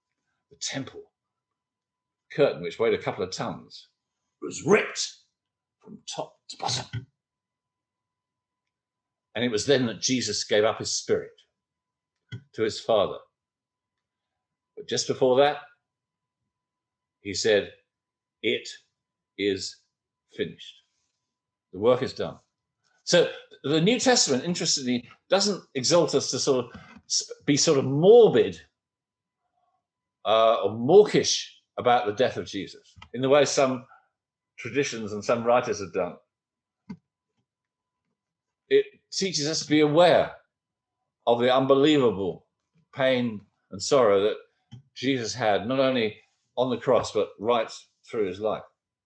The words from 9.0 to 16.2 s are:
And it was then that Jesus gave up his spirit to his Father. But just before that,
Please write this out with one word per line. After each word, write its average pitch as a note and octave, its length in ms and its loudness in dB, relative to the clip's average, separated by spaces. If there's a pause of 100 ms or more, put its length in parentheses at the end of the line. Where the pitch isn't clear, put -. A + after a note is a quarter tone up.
And A2+ 100 -4
it B2 80 -2
was G#2 140 -4
then C3 220 2
that G2 140 -8
Jesus G#2+ 420 -4
gave G#2 200 2
up A2 140 0
his G#2+ 140 -8
spirit - 400 -4 (1200)
to - 80 -6
his A2 180 -4
Father. F#2+ 380 0 (1600)
But - 120 -18
just A#2 200 -4
before C3 300 2
that, C#3+ 240 2 (1600)